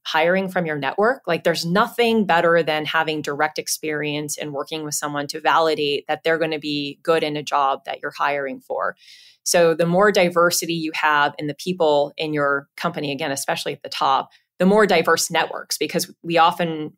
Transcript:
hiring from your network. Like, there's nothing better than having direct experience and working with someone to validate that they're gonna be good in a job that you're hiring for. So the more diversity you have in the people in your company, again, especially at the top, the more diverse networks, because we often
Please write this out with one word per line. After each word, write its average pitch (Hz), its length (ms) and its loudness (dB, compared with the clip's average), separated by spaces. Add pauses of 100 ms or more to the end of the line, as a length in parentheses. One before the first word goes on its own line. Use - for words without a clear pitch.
hiring 180 440 2
from 185 180 -2
your 151 120 -4
network. 202 480 0
Like, 165 180 -2
there's 165 200 0
nothing 226 640 2
better 170 360 4
than 156 220 -2
having 156 380 -2
direct 151 360 -2
experience 151 800 -6
and 151 140 -8
working 151 320 -8
with 151 100 -6
someone 147 340 -4
to 156 120 -12
validate 151 680 0
that 151 140 -4
they're 165 160 0
gonna 160 200 -2
be 147 440 -6
good 165 200 2
in 151 140 -2
a 147 80 -6
job 139 420 -2
that - 140 -10
you're 147 160 -10
hiring 143 440 -4
for. - 360 -6 (480)
So 170 300 4
the 170 120 0
more 190 240 4
diversity 175 640 2
you 156 200 -4
have 147 440 2
in 151 80 -6
the 147 80 -4
people 151 640 2
in 156 160 -4
your 143 440 0
company, 160 360 -4
again, 143 180 -4
especially 147 420 -4
at 143 100 -12
the - 60 -14
top, 139 420 0 (280)
the 185 80 4
more 208 200 6
diverse 165 440 2
networks, - 480 -2
because 165 340 -2 (100)
we 165 160 0
often 160 600 2